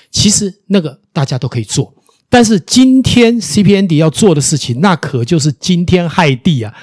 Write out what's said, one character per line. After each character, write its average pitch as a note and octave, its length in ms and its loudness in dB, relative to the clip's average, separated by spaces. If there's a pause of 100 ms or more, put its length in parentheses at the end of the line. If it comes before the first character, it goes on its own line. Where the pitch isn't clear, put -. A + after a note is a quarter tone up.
(100)
其 - 180 0
实 G3 240 -2 (140)
那 F#3+ 140 0
个 D3+ 180 -8 (140)
大 C#3+ 120 -2
家 C3+ 140 -4
都 C3+ 80 -6
可 A#2+ 140 -6
以 - 20 -4
做。 - 320 -6 (340)
但 A#3+ 160 4
是 G#3+ 140 2
今 C4 420 2
天 A#3 400 2
C G3+ 220 -2
P G3 140 4
N G3 100 0
D D#3+ 120 0
要 D#3+ 120 2
做 F3+ 240 2
的 D3 60 0
事 C#3 180 -2
情， B2 220 -6
那 F#3 160 2
可 B2 280 -6
就 E3 140 0
是 C#3+ 140 0
惊 F3 340 -2
天 F3 240 0
撼 C#3+ 300 2
地 C3+ 240 -2
啊！ A2 180 -12